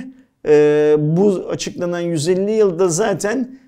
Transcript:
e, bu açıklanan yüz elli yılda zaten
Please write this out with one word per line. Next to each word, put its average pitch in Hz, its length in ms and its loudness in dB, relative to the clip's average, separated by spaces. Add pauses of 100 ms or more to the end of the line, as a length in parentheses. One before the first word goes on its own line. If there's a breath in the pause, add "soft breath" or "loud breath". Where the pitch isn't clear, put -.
(480 loud breath)
e, 151 520 4
bu 175 500 0
açıklanan 175 500 -6
yüz 170 280 -4
elli 190 240 0
yılda 190 380 2
zaten 196 680 -4 (100)